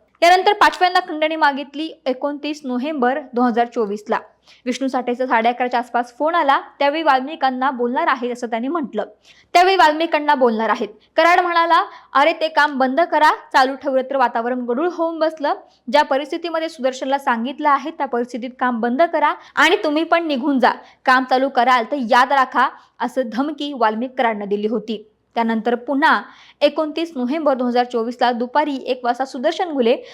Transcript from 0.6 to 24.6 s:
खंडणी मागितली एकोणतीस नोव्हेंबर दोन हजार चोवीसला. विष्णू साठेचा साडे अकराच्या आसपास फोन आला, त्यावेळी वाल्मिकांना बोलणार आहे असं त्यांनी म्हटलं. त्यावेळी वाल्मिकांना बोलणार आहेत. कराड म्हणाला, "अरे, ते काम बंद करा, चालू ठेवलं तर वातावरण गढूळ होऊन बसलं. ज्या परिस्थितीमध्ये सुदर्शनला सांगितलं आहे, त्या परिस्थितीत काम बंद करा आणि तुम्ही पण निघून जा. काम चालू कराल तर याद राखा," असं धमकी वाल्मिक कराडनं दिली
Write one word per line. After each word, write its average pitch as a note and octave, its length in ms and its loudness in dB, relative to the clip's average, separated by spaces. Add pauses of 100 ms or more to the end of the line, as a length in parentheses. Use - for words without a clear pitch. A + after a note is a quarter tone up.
खंडणी D#4 360 -2
मागितली C#4+ 560 -2 (140)
एकोणतीस D4 600 -6
नोव्हेंबर B3+ 540 -2 (140)
दोन A#3+ 120 0
हजार A#3+ 220 0
चोवीसला. G#3 520 -4 (460)
विष्णू B3+ 220 -4
साठेचा B3 400 -4
साडे A#3 220 2
अकराच्या B3 300 -2
आसपास A#3+ 400 -4
फोन D#4+ 160 0
आला, D4+ 260 2 (180)
त्यावेळी D4 240 0
वाल्मिकांना C4 680 0
बोलणार B3 360 -2
आहे B3+ 240 -2
असं A#3+ 160 -8
त्यांनी A#3 200 -4
म्हटलं. C#4 380 -4 (480)
त्यावेळी F#4 220 6
वाल्मिकांना D#4 600 2
बोलणार A3+ 340 2
आहेत. A3 180 -2 (280)
कराड E4+ 240 4
म्हणाला, E4+ 460 2 (280)
"अरे, D4+ 200 4
ते D#4+ 140 -4
काम D4+ 300 0
बंद C4 240 2
करा, D#4+ 300 4 (220)
चालू C4+ 220 2
ठेवलं C4+ 260 0
तर C4 140 -4
वातावरण A#3+ 440 0
गढूळ B3 320 -2
होऊन E4 280 -4
बसलं. D#4 340 -2 (380)
ज्या C#4+ 120 4
परिस्थितीमध्ये D#4+ 640 -4
सुदर्शनला C4 480 -2
सांगितलं C#4 520 -2
आहे, C#4 220 0
त्या D4 160 -6
परिस्थितीत A#3+ 420 -6 (100)
काम B3 200 -2
बंद A#3+ 220 0
करा E4 320 2 (220)
आणि D#4+ 280 4
तुम्ही D#4 200 0
पण E4+ 240 0
निघून C#4 320 -2
जा. A3 120 4 (340)
काम C4 180 4
चालू C4 260 0
कराल B3 420 2
तर D4 80 -2
याद B3 340 2
राखा," C4 360 2 (300)
असं B3 220 -2 (120)
धमकी D4 400 -4
वाल्मिक A3+ 440 -2
कराडनं A3 280 -2
दिली G#3 220 -2